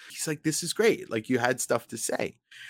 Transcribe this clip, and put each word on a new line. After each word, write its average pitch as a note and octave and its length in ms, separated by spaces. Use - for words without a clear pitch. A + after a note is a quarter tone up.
He's - 180
like, D3+ 160
"This D#3 180
is F3 100
great. - 380
Like, A2+ 200
you B2+ 80
had B2+ 220
stuff - 280
to A#2+ 80
say." - 420